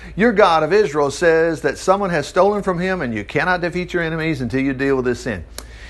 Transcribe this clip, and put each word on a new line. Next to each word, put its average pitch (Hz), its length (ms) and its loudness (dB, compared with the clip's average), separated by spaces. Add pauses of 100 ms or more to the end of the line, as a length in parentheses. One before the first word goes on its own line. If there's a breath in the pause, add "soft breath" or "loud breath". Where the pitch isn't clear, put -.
(140 loud breath)
your 226 180 2
God 180 300 6
of 156 120 0
Israel 151 360 2
says 160 520 2
that 139 160 -2
someone 196 320 0
has 156 160 -2
stolen 202 360 2
from 185 160 -2
him, 185 220 -4
and 120 140 -4
you 104 100 -6
cannot 165 380 -2
defeat 175 320 -4
your 180 80 -2
enemies 160 400 -2
until 127 180 -2
you 139 140 0
deal 135 220 0
with 127 100 -2
this 123 140 -2
sin. 95 240 -6 (460 loud breath)